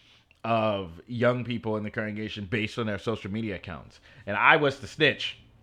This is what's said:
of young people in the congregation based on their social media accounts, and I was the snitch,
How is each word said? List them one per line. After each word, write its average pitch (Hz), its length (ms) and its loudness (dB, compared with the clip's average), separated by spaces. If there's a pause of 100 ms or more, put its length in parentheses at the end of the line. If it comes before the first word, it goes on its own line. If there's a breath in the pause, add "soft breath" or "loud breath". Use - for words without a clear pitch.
(440 soft breath)
of 107 640 0
young 123 360 2
people 113 360 -4
in 104 60 -4
the 107 60 -8
congregation 107 540 -6
based 107 340 -4
on 113 80 -2
their 101 120 -2
social 107 320 -4
media 110 240 -4
accounts, 78 460 -12 (260 loud breath)
and 101 100 -2
I 135 200 8
was 139 220 2
the 101 80 -12
snitch, - 520 0 (240)